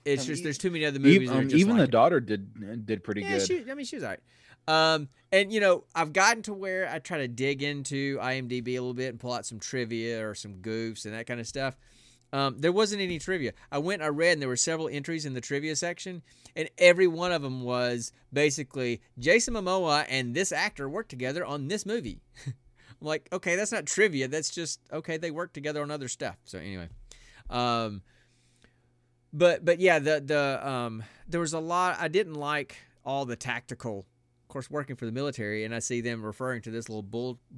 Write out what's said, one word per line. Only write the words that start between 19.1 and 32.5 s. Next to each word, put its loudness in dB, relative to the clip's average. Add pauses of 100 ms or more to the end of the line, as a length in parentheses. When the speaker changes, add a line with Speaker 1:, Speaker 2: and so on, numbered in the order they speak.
Speaker 1:
"Jason 4
Momoa 2
and -2
this 0
actor -2
worked -8
together -4
on -6
this -4
movie." -6 (120)
<laughs> -16
I'm -8 (480)
like, -4
"Okay, -2
that's -2
not -6
trivia. 2
That's -4
just, -8 (140)
okay, -6
they -6
worked -8
together -4
on -6
other -6
stuff." -8
So -12
anyway, -10 (600)
um, -2 (1300)
but, 4
but 4
yeah, 6
the, 2
the, 0
um, -6 (240)
there -2
was -4
a -4
lot, 0
I -2
didn't 0
like -4 (280)